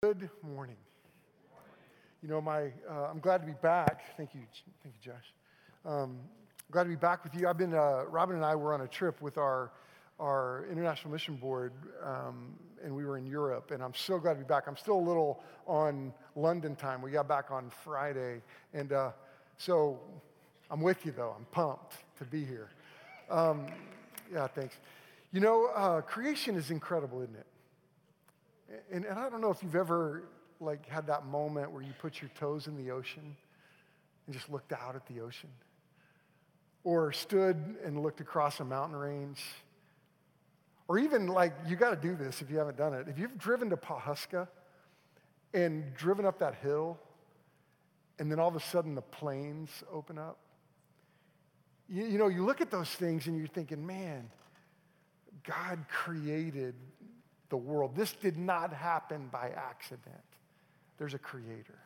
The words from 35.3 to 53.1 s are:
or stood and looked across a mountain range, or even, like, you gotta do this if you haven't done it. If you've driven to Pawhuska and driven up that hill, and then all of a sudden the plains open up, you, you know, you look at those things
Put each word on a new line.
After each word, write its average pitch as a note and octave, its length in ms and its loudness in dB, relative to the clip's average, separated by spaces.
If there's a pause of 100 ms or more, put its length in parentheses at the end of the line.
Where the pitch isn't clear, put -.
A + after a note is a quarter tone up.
or E3 280 4
stood F#3+ 460 4 (260)
and D3 200 -4
looked D3+ 180 -2
across D3 380 0
a D3+ 40 -4
mountain C#3 320 -4
range, C#3+ 460 -6 (1500)
or F#3 120 4
even, C4+ 260 4
like, F3+ 260 6 (140)
you E3 100 0
gotta A3 200 6
do E3 200 0
this C#3 280 -6
if C3+ 80 -8
you D#3 80 0
haven't D3 180 0
done D3 160 0
it. C3 140 -6
If C3+ 100 -6
you've A#3 220 -6
driven A#3 320 2
to F3 40 2
Pawhuska D3 720 -4 (1080)
and D#3 400 2
driven F#3+ 280 4
up F#3+ 140 4
that D3 160 2
hill, D3+ 460 0 (1200)
and D3+ 120 -2
then D#3 80 0
all E3+ 100 6
of E3+ 60 -4
a D#3+ 40 0
sudden D#3 340 0
the C3 80 -4
plains D3 880 -8
open D#3 280 -10
up, D#3 180 -12 (1500)
you, G3 160 -4
you G#3 140 2
know, G#3+ 80 10
you F3+ 180 4
look C4 160 4
at E4+ 80 0
those F3 200 0
things E3 360 0